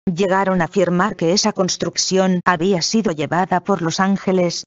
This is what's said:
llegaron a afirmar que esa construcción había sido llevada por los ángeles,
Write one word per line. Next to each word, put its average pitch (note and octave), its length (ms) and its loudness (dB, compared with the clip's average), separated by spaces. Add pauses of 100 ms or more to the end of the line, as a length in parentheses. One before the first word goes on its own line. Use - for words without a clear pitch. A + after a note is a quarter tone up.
llegaron F#3+ 560 0
a D#3+ 60 0
afirmar F3+ 500 0
que E3+ 160 0
esa G#3 220 0
construcción F#3 920 0
había F3+ 380 2
sido G#3+ 300 0
llevada E3+ 520 -2
por F#3+ 160 0
los E3 180 -2
ángeles, F#3 680 0